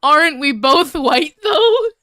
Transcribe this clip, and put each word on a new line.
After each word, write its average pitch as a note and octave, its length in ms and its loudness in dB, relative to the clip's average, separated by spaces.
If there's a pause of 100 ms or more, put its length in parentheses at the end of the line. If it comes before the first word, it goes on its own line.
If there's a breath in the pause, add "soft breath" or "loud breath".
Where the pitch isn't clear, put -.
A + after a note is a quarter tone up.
Aren't D4+ 360 0
we C#4+ 120 -2
both C4+ 440 0
white, D4+ 480 -2
though? A4 460 0 (140)